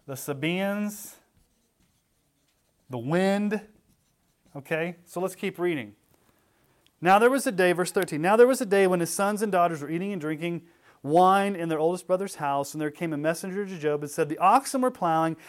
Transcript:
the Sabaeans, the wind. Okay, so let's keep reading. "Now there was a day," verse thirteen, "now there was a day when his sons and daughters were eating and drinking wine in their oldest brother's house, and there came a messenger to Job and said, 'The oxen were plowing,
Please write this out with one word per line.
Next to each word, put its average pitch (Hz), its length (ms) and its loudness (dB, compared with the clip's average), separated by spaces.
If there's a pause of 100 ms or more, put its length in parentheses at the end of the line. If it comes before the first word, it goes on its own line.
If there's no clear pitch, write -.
the 135 80 -10
Sabaeans, 190 1040 -6 (1700)
the 127 80 -8
wind. 196 640 0 (960)
Okay, 165 500 -6
so - 140 -10
let's 185 140 -4
keep 190 240 -8
reading. 147 380 -4 (1080)
"Now 185 160 6
there 233 140 6
was 269 160 0
a 254 40 -2
day," 180 200 4
verse 170 200 0
thirteen, 170 300 -2
"now 185 140 2
there 240 100 10
was 254 160 4
a 240 60 -6
day 196 180 4
when 180 140 2
his 170 100 -2
sons 202 320 -2
and 214 100 -4
daughters 175 300 2
were 143 80 -10
eating 180 220 -4
and 185 100 -6
drinking 156 460 -6 (340)
wine 190 540 4
in 165 140 -6
their 156 100 -2
oldest 170 260 0
brother's 190 300 -2
house, 139 380 -4
and 151 60 -8
there 151 120 -4
came 160 220 -6
a 147 40 -4
messenger 180 480 -4
to 185 140 -12
Job 147 240 -2
and 147 80 -10
said, 156 180 -2
'The 151 80 -6
oxen 254 440 2
were 254 100 0
plowing, 165 460 0 (120)